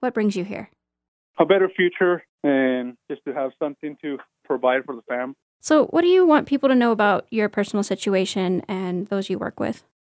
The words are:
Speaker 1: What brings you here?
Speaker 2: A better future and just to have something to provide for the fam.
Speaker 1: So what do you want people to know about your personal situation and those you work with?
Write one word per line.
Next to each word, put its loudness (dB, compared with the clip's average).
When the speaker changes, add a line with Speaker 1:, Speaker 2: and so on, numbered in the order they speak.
Speaker 1:
What -4
brings 0
you -4
here? -10
Speaker 2:
A 4
better 4
future 0
and 0
just -10
to -8
have -6
something -8
to -8
provide 0
for -10
the -16
fam. -6
Speaker 1:
So 2
what 0
do 2
you 6
want 4
people 0
to 4
know 4
about 2
your 0
personal -2
situation -2
and -6
those -4
you -4
work -8
with? -6